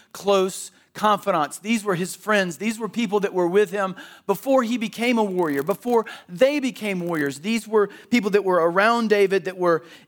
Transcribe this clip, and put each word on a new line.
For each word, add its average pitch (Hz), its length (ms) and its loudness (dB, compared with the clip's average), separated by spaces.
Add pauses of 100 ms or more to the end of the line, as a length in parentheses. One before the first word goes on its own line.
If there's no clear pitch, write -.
(120)
close 190 600 0 (200)
confidants. 180 680 0
These 214 240 -2
were 196 140 0
his 175 180 -4
friends. 196 440 -2
These 214 200 -4
were 226 100 -6
people 208 320 -2
that 190 140 -2
were 175 140 2
with 190 240 2
him 190 240 -4 (320)
before 262 340 2
he 233 160 -2
became 233 400 -2
a 220 60 2
warrior, 165 400 0
before 220 420 0 (220)
they 262 320 -2
became 208 400 -4
warriors. 147 400 -4
These 220 260 -4
were 208 220 0 (220)
people 240 200 2
that 196 140 2
were 175 260 2
around 220 380 2
David, 196 380 2
that 185 120 -8
were 170 240 2 (260)